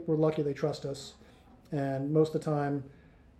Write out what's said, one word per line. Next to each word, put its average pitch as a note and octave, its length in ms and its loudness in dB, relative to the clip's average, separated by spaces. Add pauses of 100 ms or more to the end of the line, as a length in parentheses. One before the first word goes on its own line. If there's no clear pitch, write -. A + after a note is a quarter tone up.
we're D#3+ 100 2
lucky D#3 260 4
they C#3+ 120 0
trust C#3 300 -4
us. C#3 300 -10 (580)
And C#3 400 -2
most D#3 220 4
of D#3+ 100 -2
the D#3 60 -2
time, C#3+ 340 0 (560)